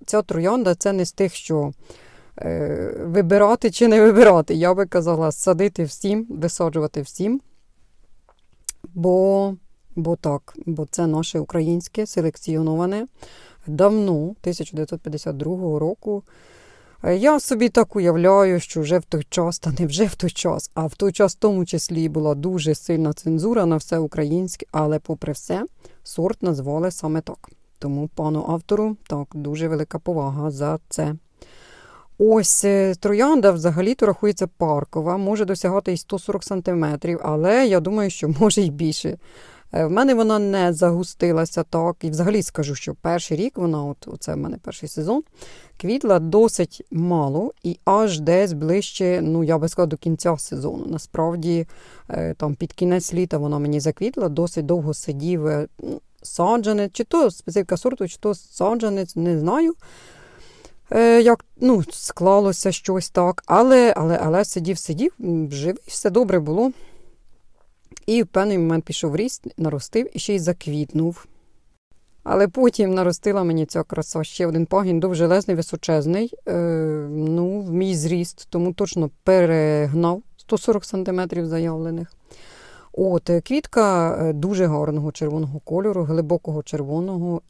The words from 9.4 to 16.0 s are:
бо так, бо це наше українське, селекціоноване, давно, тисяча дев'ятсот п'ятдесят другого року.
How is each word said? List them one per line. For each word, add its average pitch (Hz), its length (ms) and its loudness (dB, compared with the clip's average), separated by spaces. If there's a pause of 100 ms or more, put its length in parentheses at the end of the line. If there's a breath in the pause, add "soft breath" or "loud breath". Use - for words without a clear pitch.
бо 170 200 -2
так, - 380 -6 (120)
бо 156 260 -6
це 170 160 -2
наше 160 320 -2
українське, 170 640 -2
селекціоноване, 165 1040 -2 (600 loud breath)
давно, 185 720 2
тисяча 170 300 -6
дев'ятсот 156 300 -8
п'ятдесят 151 360 -8
другого 156 420 -4
року. 202 440 -4 (800 soft breath)